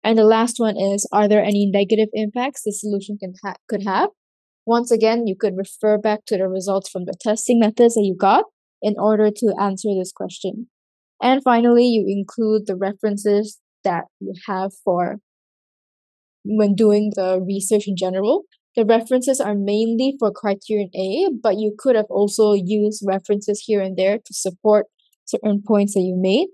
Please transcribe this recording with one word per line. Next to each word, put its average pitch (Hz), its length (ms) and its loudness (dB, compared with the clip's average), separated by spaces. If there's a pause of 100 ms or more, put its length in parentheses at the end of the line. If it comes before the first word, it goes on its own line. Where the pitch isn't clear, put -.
And 226 140 2
the 220 60 6
last 226 340 4
one 214 180 -2
is, 202 360 -2
are 208 160 2
there 208 160 4
any 202 280 0
negative 208 400 0
impacts 226 520 -6
the 208 80 -4
solution 202 500 -8
can 185 120 -12 (100)
ha-, 196 100 -8 (140)
could 202 160 -4
have? 220 260 0 (560)
Once 240 240 0
again, 226 380 2
you 190 100 -4
could 190 180 -2
refer 208 400 0
back 214 300 -2
to 202 100 -2
the 190 120 -2
results 190 420 -4
from 180 140 -8
the 180 160 -10
testing 233 400 0
methods 233 340 4
that 214 80 2
you 190 160 0
got 214 280 4 (360)
in 208 160 0
order 214 320 2
to 214 300 -2
answer 202 360 -2
this 180 140 -4
question. 190 560 -10 (560)
And 262 220 2
finally, 240 400 6
you 226 240 2
include 214 580 -2
the 196 80 -4
references 208 840 -2 (240)
that 175 220 -2 (120)
you 190 160 -12 (140)
have 190 240 -4 (120)
for 180 340 -2 (1300)
when 208 300 2
doing 208 400 2
the 185 260 -2
research 196 460 -2
in 196 100 -6
general. 190 460 -2 (320)
The 233 100 0
references 254 560 0
are 208 140 -2
mainly 226 640 0
for 208 140 0
criterion 202 640 -4
A, 202 320 -2 (120)
but 202 180 0
you 214 200 -4
could 262 160 2
have 214 160 2
also 208 440 2
used 208 520 -2
references 202 580 -4
here 208 160 0
and 190 160 -6
there 196 220 0
to - 160 -16
support 208 520 2 (400)
certain 202 380 0
points 202 300 2
that 196 60 2
you 180 200 -2
made. 214 320 2